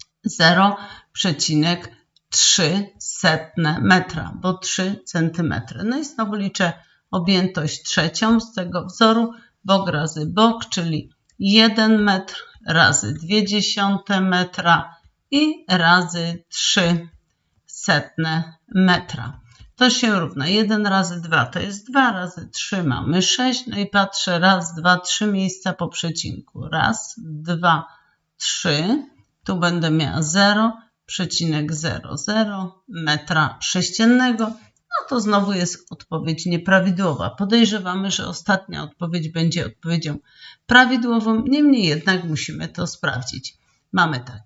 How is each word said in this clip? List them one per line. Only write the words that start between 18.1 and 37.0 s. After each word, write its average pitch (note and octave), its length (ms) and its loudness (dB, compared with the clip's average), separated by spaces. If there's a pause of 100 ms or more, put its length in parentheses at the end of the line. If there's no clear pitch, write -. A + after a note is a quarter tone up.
metra. F3+ 680 0 (360)
To B3+ 140 4
się G#3+ 300 0
równa C#3+ 280 -4
jeden G#3+ 380 2
razy F3+ 340 0
dwa D3+ 260 0
to - 140 -6
jest G3 300 -10
dwa, C4 220 4
razy F3+ 400 -8
trzy - 300 -4
mamy D3 400 0
sześć, B3+ 440 0
no G3 120 -8
i G3+ 80 -2
patrzę, G3 520 0
raz, F3 360 2
dwa, F3 240 2
trzy - 280 -2
miejsca F#3+ 460 -2
po E3 160 -6
przecinku. - 800 -8
Raz, - 500 -2
dwa, D#3+ 680 0 (500)
trzy, F#3+ 680 -2 (380)
tu F#3+ 120 -2
będę E3+ 340 0
miała E3 320 0
zero G3+ 640 2 (200)
przecinek D#3+ 680 -2
zero - 420 -6
zero G#3 720 -4
metra D#3 720 -2
sześciennego. A3+ 840 2
No - 640 -10
to B3 120 -2
znowu G3+ 320 0
jest F3 400 -4
odpowiedź D#3+ 540 -6
nieprawidłowa. F3 840 0